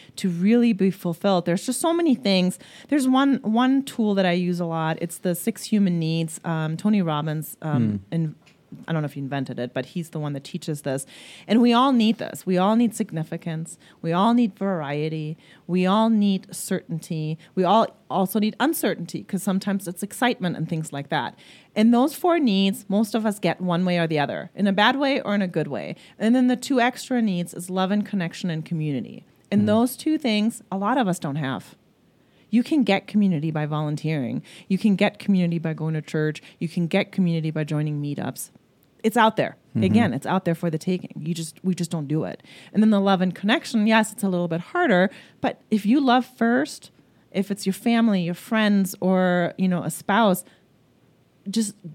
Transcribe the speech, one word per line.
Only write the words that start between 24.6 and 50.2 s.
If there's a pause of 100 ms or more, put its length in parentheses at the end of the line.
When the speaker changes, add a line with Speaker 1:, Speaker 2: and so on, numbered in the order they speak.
Speaker 1:
a
bad
way
or
in
a
good
way. (240)
And
then
the
two
extra
needs
is
love
and
connection
and
community. (280)
And
Speaker 2:
Hmm.
Speaker 1:
those
two
things,
a
lot
of
us
don't
have. (720)
You
can
get
community
by
volunteering. (240)
You
can
get
community
by
going
to
church. (160)
You
can
get
community
by
joining
meetups. (520)
It's
out
there. (200)
Speaker 2:
Mm-hmm.
Speaker 1:
Again,
it's
out
there
for
the
taking. (100)
You
just,
we
just
don't
do
it. (300)
And
then
the
love
and
connection,
yes,
it's
a
little
bit (120)
harder, (320)
but (100)
if
you
love
first, (400)
if
it's
your
family,
your
friends,
or,
you
know,
a
spouse, (1080)